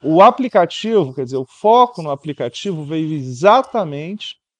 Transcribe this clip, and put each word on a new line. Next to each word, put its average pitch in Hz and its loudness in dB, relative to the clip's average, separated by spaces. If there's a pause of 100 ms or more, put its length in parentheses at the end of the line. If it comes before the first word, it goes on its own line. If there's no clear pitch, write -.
O 160 2
aplicativo, 208 2
quer 135 -6
dizer, 127 -8
o 131 -6
foco 240 0
no 156 -6
aplicativo 147 -6
veio 156 -4
exatamente 160 0 (260)